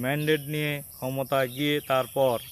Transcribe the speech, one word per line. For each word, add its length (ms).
ম্যান্ডেট 380
নিয়ে 180
ক্ষমতায় 600
গিয়ে 200
তারপর 440